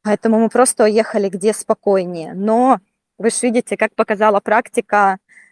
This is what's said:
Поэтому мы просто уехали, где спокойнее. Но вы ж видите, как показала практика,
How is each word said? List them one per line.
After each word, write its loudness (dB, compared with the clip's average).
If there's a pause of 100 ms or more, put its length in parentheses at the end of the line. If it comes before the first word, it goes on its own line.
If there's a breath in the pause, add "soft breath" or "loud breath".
Поэтому 0
мы 2
просто 2
уехали, 0
где -2
спокойнее. -4
Но 2 (380)
вы -2
ж -4
видите, -2
как -4
показала 0
практика, 0 (340 soft breath)